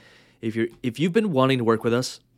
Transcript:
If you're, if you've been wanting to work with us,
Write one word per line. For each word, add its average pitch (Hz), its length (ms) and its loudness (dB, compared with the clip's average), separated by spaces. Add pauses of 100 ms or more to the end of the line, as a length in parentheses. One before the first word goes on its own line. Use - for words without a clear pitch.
(420)
If 113 160 -4
you're, 113 100 0 (160)
if 123 160 -4
you've 170 140 0
been 214 180 0
wanting 131 280 2
to 117 40 -2
work 110 220 2
with 117 80 2
us, 127 260 -2 (180)